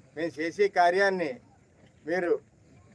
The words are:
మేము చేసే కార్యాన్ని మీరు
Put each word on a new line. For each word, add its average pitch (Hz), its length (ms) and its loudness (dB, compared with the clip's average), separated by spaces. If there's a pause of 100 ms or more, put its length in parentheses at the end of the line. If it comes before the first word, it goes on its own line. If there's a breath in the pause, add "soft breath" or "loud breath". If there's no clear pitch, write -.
(160)
మేము 151 240 -6
చేసే 170 280 0
కార్యాన్ని 180 720 2 (640)
మీరు 170 340 -2 (540)